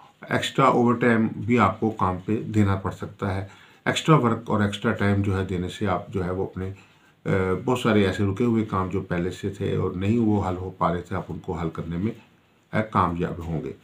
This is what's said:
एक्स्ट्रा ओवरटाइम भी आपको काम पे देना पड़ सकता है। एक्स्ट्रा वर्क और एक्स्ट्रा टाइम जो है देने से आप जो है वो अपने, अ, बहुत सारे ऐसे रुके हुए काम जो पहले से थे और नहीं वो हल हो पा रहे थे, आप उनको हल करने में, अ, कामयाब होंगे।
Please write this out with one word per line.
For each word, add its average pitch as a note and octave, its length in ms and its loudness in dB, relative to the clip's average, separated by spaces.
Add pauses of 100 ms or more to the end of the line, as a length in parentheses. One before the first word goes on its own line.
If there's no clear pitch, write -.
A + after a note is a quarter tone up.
(320)
एक्स्ट्रा - 380 4
ओवरटाइम A#2+ 680 4
भी A#2 200 2
आपको G#2 320 4
काम F#2 280 0
पे G#2+ 180 -2
देना G#2 400 2
पड़ F#2+ 160 -4
सकता - 360 -8
है। G2 220 -4 (380)
एक्स्ट्रा D3+ 280 4
वर्क A2+ 340 2
और G#2 160 2
एक्स्ट्रा A2 260 -2
टाइम G2+ 320 2
जो G2 120 0
है F#2+ 100 -2
देने F2+ 240 -4
से G#2 160 -6
आप F2+ 240 -2
जो G2+ 120 -4
है F2+ 100 -4
वो F#2 140 -2
अपने, F#2 240 -8
अ, F#2+ 60 -12 (800)
बहुत B2 260 0
सारे G#2 260 4
ऐसे F#2+ 200 0
रुके G2 180 0
हुए A2+ 200 2
काम G2 260 -2
जो F#2+ 120 -2
पहले F2+ 300 -2
से - 180 -6
थे G2 280 -4
और F2+ 180 -2
नहीं G2+ 240 2
वो G#2 200 4
हल F#2 160 -2
हो F2+ 240 -8
पा E2+ 120 2
रहे E2+ 100 -4
थे, G2 140 -8
आप F2 140 -6
उनको F2 240 -8
हल E2 160 -4
करने D#2+ 280 -8
में, G#2 180 -2 (580)
अ, G#2+ 80 2
कामयाब E2+ 600 -2
होंगे। D2+ 420 -6